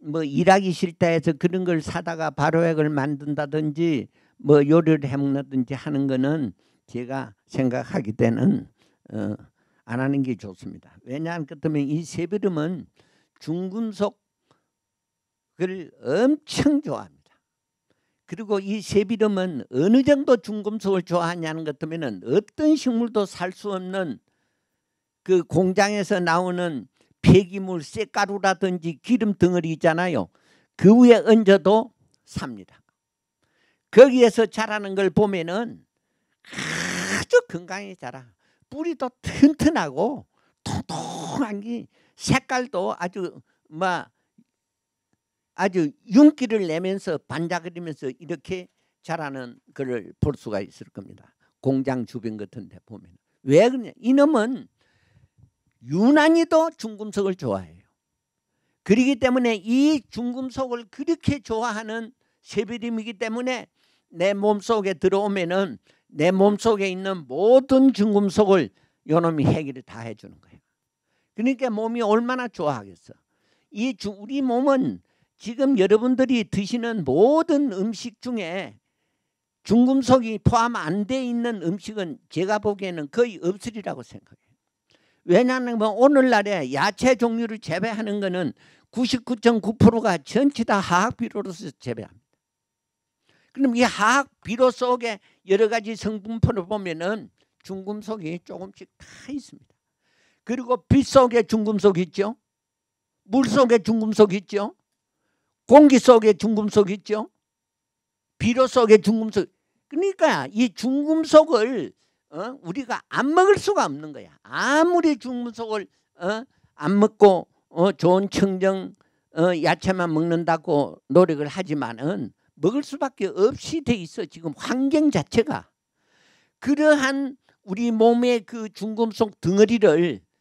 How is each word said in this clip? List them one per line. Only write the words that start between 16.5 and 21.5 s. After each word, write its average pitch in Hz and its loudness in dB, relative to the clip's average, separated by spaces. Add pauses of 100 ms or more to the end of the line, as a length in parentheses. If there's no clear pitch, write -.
좋아합니다. - -12 (920)
그리고 202 -4
이 196 -6
세비름은 196 -2
어느 196 4
정도 277 2
중금속을 208 -4
좋아하냐는 165 -4